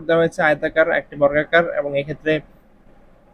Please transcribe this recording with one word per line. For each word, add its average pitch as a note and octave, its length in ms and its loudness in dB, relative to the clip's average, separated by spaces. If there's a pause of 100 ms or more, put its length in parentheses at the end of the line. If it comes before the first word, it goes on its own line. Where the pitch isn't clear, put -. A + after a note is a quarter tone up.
দেওয়া E3 160 2
হয়েছে E3 200 -2
আয়তাকার, D#3 500 2
একটি D3 240 -4
বর্গাকার, D3 580 2
এবং C#3+ 240 -4
এক্ষেত্রে D3 340 -4 (1040)